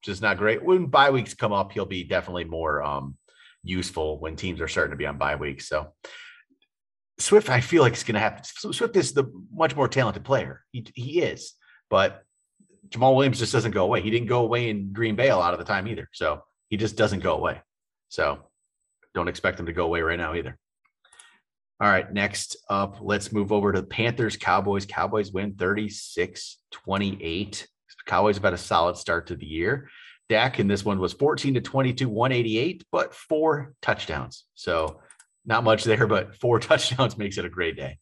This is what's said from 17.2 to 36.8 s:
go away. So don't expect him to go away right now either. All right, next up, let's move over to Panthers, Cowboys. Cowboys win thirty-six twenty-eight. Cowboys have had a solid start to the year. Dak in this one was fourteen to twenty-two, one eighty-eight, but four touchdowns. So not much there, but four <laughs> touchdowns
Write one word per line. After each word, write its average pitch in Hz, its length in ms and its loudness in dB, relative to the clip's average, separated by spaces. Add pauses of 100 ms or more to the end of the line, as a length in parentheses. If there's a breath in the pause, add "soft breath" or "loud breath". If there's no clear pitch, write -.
go 85 140 2
away. 78 260 -4 (480)
So 71 300 -2 (760)
don't 87 120 -2
expect 90 320 -2
him 90 80 -8
to 85 60 -8
go 87 120 -2
away 82 160 0
right 82 180 -2
now 82 160 -4
either. - 220 -8 (1200 soft breath)
All 104 100 4
right, 92 240 2
next 101 420 -2 (140)
up, 98 320 -2
let's 101 300 -2
move 104 200 0
over 101 200 2
to 92 120 0
Panthers, 113 540 -2
Cowboys. 98 480 0
Cowboys 101 460 -2
win 98 240 -4
thirty-six 98 1040 -4 (120)
twenty-eight. 98 960 -4 (380)
Cowboys 104 320 4
have 98 60 -8
had 95 100 4
a 87 40 -6
solid 87 400 0
start 85 300 -4
to 87 80 -8
the 76 100 -14
year. 90 440 -4 (400 loud breath)
Dak 120 300 2
in 101 80 4
this 101 180 0
one 101 140 0
was 90 140 0
fourteen 139 420 0
to 120 60 0
twenty-two, 131 460 0
one 117 240 2
eighty-eight, 120 600 0
but - 220 -2
four 151 680 0
touchdowns. - 720 -4
So 80 480 -2 (440 loud breath)
not 113 180 2
much 110 200 6
there, 113 240 4
but 101 280 0
four 101 240 2
<laughs> - 0 -
touchdowns - 580 0